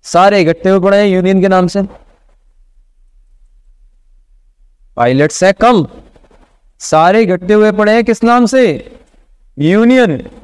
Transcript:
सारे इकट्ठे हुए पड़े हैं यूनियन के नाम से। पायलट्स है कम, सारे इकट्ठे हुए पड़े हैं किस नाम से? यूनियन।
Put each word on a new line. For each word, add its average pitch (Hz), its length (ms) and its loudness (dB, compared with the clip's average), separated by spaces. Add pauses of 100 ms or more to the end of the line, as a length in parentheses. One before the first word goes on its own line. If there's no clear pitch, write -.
सारे 196 380 2
इकट्ठे 165 300 -2
हुए 190 100 2
पड़े 196 180 0
हैं 208 80 0
यूनियन 190 340 0
के 190 80 0
नाम 185 180 0
से। 196 160 -4 (3250)
पायलट्स 135 480 -2
है 190 80 2
कम, 220 340 0 (920)
सारे 180 440 0
इकट्ठे 180 320 -2
हुए 214 180 2
पड़े 214 220 0
हैं 233 100 0
किस 226 200 -2
नाम 240 220 2
से? 262 160 0 (960)
यूनियन। 214 580 2 (280)